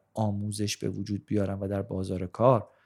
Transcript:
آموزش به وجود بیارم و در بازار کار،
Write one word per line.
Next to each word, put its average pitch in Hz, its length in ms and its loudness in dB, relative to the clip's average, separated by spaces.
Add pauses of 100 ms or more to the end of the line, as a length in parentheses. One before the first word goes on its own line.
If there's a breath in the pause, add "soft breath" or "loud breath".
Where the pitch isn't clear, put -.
(140)
آموزش 104 640 -2
به 110 120 -4
وجود 101 380 -4
بیارم 98 340 0
و 98 80 -4
در 98 140 -2
بازار 95 440 -4
کار، 117 420 4 (180 soft breath)